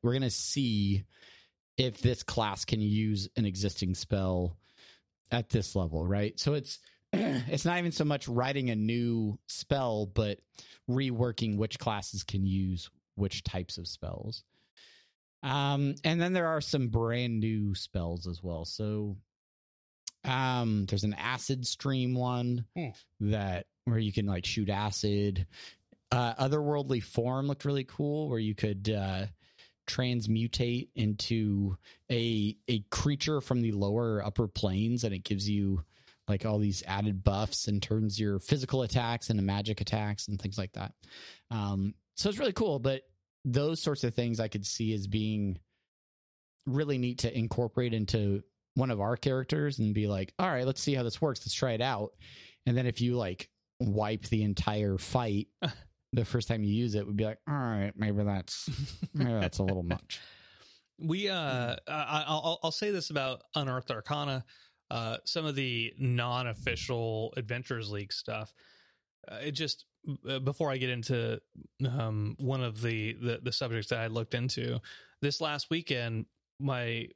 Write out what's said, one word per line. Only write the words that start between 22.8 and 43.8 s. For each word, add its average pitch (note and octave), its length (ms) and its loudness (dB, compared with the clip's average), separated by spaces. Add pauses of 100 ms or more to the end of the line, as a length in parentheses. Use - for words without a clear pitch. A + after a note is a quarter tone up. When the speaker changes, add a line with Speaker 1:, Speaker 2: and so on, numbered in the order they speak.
Speaker 1:
that, G2+ 460 0 (180)
where A#2 140 2
you G#2+ 140 2
can, G2+ 140 2
like, F2+ 200 0
shoot G#2 220 0
acid. G2+ 800 2 (680)
Uh, A#2+ 220 0 (140)
Otherworldly C#3+ 540 0
Form B2+ 460 0
looked C#3 160 -2
really C#3+ 200 0
cool, D3 440 -2
where A#2+ 100 0
you G#2+ 160 0
could, G2+ 360 0
uh, F#2+ 360 0 (600)
transmutate A#2+ 1080 0
into G#2 840 2 (340)
a, A2+ 460 2 (120)
a A#2 120 2 (100)
creature D3 500 2
from B2 220 2
the A2+ 100 2
lower G#2 520 0
upper G#2+ 220 2
planes, G#2+ 580 2
and G#2 100 0
it F#2 100 -6
gives G2+ 260 0
you, G2 320 2 (460)
like, G#2 180 0
all G#2+ 120 2
these G2+ 280 0
added G2 380 0
buffs G2+ 440 2
and G#2 140 2
turns G#2+ 360 0
your G2+ 200 2
physical C3 440 0
attacks A#2 460 0
into G#2 140 2
magic G2+ 380 0
attacks G#2 480 -2
and G2+ 120 -4
things G2 160 -6
like G2 180 -4
that. G2 180 -8 (580)
Um, G2+ 440 0 (220)
so - 120 0
it's G#3 100 -2
really B3+ 140 2
cool, F3 260 2
but C3+ 240 0 (420)
those C#3+ 380 2